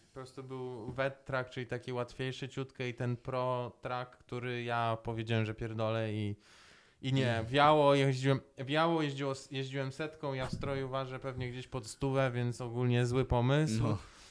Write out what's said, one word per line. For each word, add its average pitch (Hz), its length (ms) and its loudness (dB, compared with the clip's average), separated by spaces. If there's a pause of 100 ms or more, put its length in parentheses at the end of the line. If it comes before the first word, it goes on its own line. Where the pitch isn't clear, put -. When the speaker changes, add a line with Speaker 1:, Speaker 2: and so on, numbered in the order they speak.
Speaker 1:
Po - 60 -20
prostu 131 300 -14
był 127 480 -8
wet 135 340 -2
track, 127 240 -2
czyli 123 180 -6
taki 123 260 -6
łatwiejszy 127 560 -6
ciutkę, 131 400 -6
i 117 40 -8
ten 123 240 -2
pro 127 540 -4 (100)
track, 123 360 -6
który 123 460 -6
ja 117 400 0
powiedziałem, 113 420 0
że 107 80 -4
pierdolę, 113 600 -2
i, 104 220 -2 (680)
i 131 120 -2
nie, 131 160 4
Speaker 2:
Mhm. 113 180 0
Speaker 1:
wiało, 143 480 8
jeździłem, 135 440 4 (180)
wiało, 156 440 2
jeździło, 139 320 -2 (180)
jeździłem 135 400 -4
setką, 151 420 -6
ja 131 120 -4
w 127 60 -4
stroju 135 380 -4
ważę 131 300 -4
pewnie 127 320 -6
gdzieś 127 160 -10
pod 120 200 -8
stówę, 135 440 2
więc 120 300 -2
ogólnie 123 440 2
zły 123 200 2
pomysł. 123 580 4
Speaker 2:
No. 107 140 2 (340)